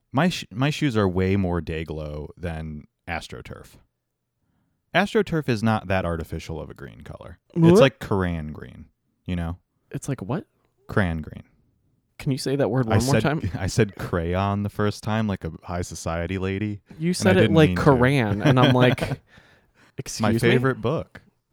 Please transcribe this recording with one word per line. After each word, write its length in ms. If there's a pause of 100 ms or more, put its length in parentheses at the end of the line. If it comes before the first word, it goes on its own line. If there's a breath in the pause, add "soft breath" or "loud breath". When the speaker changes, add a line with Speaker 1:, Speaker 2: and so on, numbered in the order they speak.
(120)
Speaker 1:
My 180
sh-, 220
my 180
shoes 280
are 100
way 300
more 240
day 240
glow 520
than 500 (200)
AstroTurf. 680 (1160)
AstroTurf 560
is 140
not 240
that 180
artificial 560
of 80
a 40
green 280
color. 380 (140)
It's 60
Speaker 2:
What? 220
Speaker 1:
like 180
crayon 540
green, 320 (400)
you 100
know? 220 (340)
Speaker 2:
It's 160
like 140
what? 240 (420)
Speaker 1:
Crayon 340
green. 220 (720)
Speaker 2:
Can 140
you 60
say 180
that 140
word 180
Speaker 1:
I 100
Speaker 2:
one 80
more 100
Speaker 1:
said, 80
Speaker 2:
time? 300
Speaker 1:
<laughs> 60
I 80
said 280
crayon 680
the 60
first 340
time, 240
like 160
a 80 (120)
high 180
society 560
lady. 440 (160)
Speaker 2:
You 120
Speaker 1:
And 0
I 40
Speaker 2:
said 240
it 40
Speaker 1:
didn't 140
Speaker 2:
like 160
Speaker 1:
mean 60
to. 40
Speaker 2:
Koran, 600
and 180
I'm 140
Speaker 1:
<laughs> 0
Speaker 2:
like, 480 (760 soft breath)
"Excuse 240
Speaker 1:
My 100
Speaker 2:
me?" 80
Speaker 1:
favorite 420
book, 400 (320)